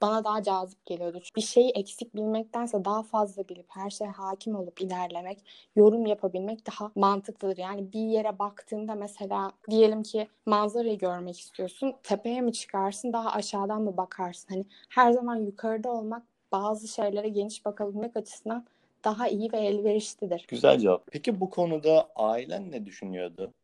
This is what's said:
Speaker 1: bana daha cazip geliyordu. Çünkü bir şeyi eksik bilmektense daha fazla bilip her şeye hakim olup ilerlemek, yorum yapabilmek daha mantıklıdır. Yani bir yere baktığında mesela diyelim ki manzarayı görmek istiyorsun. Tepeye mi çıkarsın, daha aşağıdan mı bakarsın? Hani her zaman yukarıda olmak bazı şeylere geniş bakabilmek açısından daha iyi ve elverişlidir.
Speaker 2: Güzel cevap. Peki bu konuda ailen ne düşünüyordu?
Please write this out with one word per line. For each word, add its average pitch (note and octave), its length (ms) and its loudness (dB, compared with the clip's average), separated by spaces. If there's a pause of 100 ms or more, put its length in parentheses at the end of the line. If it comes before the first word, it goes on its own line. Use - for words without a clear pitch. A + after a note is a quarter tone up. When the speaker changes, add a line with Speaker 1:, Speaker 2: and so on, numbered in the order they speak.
Speaker 1:
bana G#3+ 220 2
daha G#3+ 200 -2
cazip F#3+ 420 -4
geliyordu. F3 380 -6
Çünkü - 120 -18
bir A3 60 0
şeyi B3 280 6
eksik - 460 -8
bilmektense A3 680 -4
daha G#3+ 180 -2
fazla G3 460 -4
bilip F3 200 -18
her G3 200 -10
şeye G3+ 200 -8
hakim G3 460 -8
olup F#3 260 -8
ilerlemek, F3+ 560 -6 (380)
yorum G#3+ 300 8
yapabilmek G3+ 640 -2
daha G#3+ 280 -8
mantıklıdır. G3 640 2
Yani G3 360 -8
bir A3 60 -4
yere A3 400 0
baktığında G#3+ 560 -6
mesela G3+ 560 -6 (180)
diyelim G#3+ 340 6
ki G#3+ 240 -4 (180)
manzarayı G#3+ 520 2
görmek F3+ 420 -4
istiyorsun. A3 540 -6 (100)
Tepeye A3+ 380 -2
mi A#3 120 0
çıkarsın, G3+ 600 -4
daha A3+ 180 -2
aşağıdan G#3 500 -2
mı G3 160 -2
bakarsın? F#3 520 -6
Hani F#3+ 160 -6 (240)
her B3 220 8
zaman A#3+ 240 2
yukarıda A3 560 -4
olmak A3+ 320 -6 (280)
bazı G#3+ 360 -2
şeylere G#3 420 -2
geniş G#3 360 -4
bakabilmek G#3 520 -4
açısından A3 480 -8 (380)
daha A3 240 0
iyi A3 240 -2
ve A3+ 60 0
elverişlidir. G#3 920 0
Speaker 2:
Güzel C3+ 320 6
cevap. F#2+ 320 4
Peki F#3+ 300 -2
bu F#3 80 0
konuda D#3+ 680 4
ailen C3 560 -2
ne A2+ 140 -8
düşünüyordu? F#2 680 -8 (100)